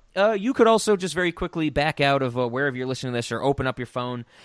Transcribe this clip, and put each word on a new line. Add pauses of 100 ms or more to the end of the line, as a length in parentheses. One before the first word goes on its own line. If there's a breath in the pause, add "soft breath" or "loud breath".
(160)
uh,
you
could
also
just
very
quickly
back
out
of,
uh,
wherever
you're
listening
to
this
or
open
up
your
phone (200 soft breath)